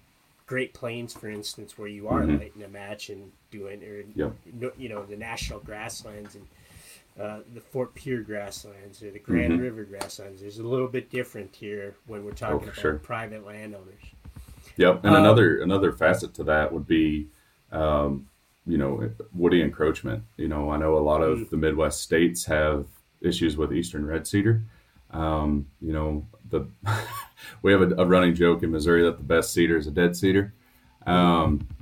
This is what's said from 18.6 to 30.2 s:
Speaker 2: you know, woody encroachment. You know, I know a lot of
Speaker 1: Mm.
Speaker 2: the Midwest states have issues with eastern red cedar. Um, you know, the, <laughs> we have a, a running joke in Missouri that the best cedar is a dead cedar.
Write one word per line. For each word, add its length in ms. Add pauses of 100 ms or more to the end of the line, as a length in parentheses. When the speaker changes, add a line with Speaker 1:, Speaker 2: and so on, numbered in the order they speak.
Speaker 2:
you 120
know, 320 (240)
woody 280
encroachment. 600 (140)
You 120
know, 220
I 60
know 200
a 40
lot 220
of 160
Speaker 1:
Mm. 120
Speaker 2:
the 60
Midwest 440
states 460
have 400 (340)
issues 360
with 160
eastern 340
red 200
cedar. 360 (480)
Um, 560 (140)
you 120
know, 340 (220)
the, 180 (180)
<laughs> 800
we 100
have 100
a, 140
a 100
running 280
joke 280
in 80
Missouri 320
that 160
the 60
best 280
cedar 240
is 100
a 40
dead 260
cedar. 380 (520)